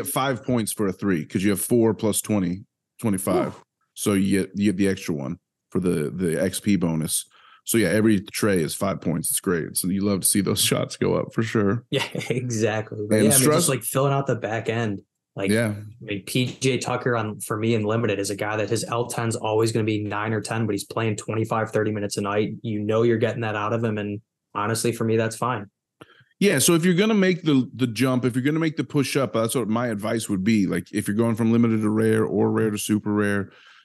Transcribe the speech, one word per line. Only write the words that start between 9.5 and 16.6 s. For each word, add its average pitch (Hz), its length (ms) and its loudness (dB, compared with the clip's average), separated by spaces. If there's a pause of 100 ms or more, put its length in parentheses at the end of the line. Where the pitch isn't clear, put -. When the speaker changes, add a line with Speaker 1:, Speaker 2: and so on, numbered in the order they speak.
Speaker 1:
So - 120 -2
you 95 140 0
love 101 180 2
to 90 80 -2
see 104 120 2
those 95 200 0
<laughs> - 40 2
shots - 320 -2
go 92 200 0
up - 180 -4
for 117 80 0
sure. 110 480 0
Speaker 2:
Yeah, 139 180 0
<laughs> - 220 -6
exactly. 110 760 -2
But 107 80 2
Speaker 1:
And 107 80 4
Speaker 2:
yeah, 107 100 4
I - 40 4
mean, 131 100 6
Speaker 1:
Strus 151 60 6
Speaker 2:
just, 170 140 2
like, 131 140 0
filling 139 300 0
out 139 160 0
the 123 80 0
back 110 320 -4
end. 110 320 -2 (340)
Like, 98 160 -2
Speaker 1:
Yeah. 107 240 2 (260)
Speaker 2:
I - 40 -18
mean, 101 220 -8
P 127 340 -2